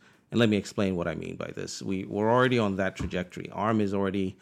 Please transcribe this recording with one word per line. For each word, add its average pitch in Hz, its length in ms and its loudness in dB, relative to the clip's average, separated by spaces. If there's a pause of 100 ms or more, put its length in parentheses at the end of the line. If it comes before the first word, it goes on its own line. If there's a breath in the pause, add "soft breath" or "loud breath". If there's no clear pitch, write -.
(300 soft breath)
And 110 120 2
let 113 80 6
me 104 80 4
explain 95 400 0
what 85 100 -2
I 78 80 -2
mean 87 220 -10
by - 180 -8
this. - 260 -8
We, 95 220 -4
we're 104 260 0
already 123 300 4
on 101 160 2
that 95 220 -2
trajectory. - 560 -6
arm 107 260 2
is 101 140 0
already 98 480 -2